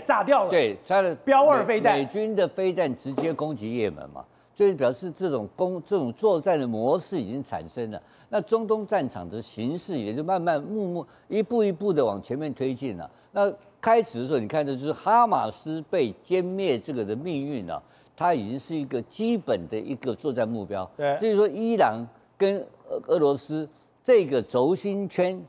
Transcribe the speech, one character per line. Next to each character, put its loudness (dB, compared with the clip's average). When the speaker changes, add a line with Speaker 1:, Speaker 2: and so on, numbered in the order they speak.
Speaker 1:
炸 2
掉 4
了。 -2
Speaker 2:
对， 4
他 4
的 2
Speaker 1:
标 4
二 4
飞 2
弹。 4
Speaker 2:
美 0
军 -2
的 4
飞 0
弹 0
直 -10
接 0
攻 -4
击 -6
也 2
门 -14
嘛， -16
所 4
以 6
表 2
示 -8
这 -4
种 -2
攻-， -2
这 0
种 0
作 2
战 2
的 0
模 2
式 -6
已 -4
经 -6
产 -10
生 -8
了。 -10
那 -2
中 -2
东 -2
战 0
场 -10
的 -10
形 -6
势 -6
也 -4
就 -6
慢 0
慢、 0
幕 -6
幕、 -6
一 -2
步 0
一 0
步 -2
的 2
往 -2
前 -6
面 -6
推 -2
进 -6
了。 -12
那 2
开 6
始 -6
的 -4
时 -2
候， 2
你 -2
看， -2
这 -4
就 -8
是 -2
哈 4
马 0
斯 -8
被 0
歼 0
灭 -2
这 -10
个 -2
的 -4
命 -6
运 -6
啊， -8
它 2
已 -2
经 -8
是 -12
一 -4
个 -4
基 -2
本 -2
的 -6
一 -6
个 -4
作 -4
战 0
目 -6
标。 -6
Speaker 1:
对。 0
Speaker 2:
所 0
以 2
说， 4
伊 -2
朗 2
跟 0
俄， -6
俄 4
罗 4
斯 -6
这 6
个 2
轴 2
心 -4
圈 -2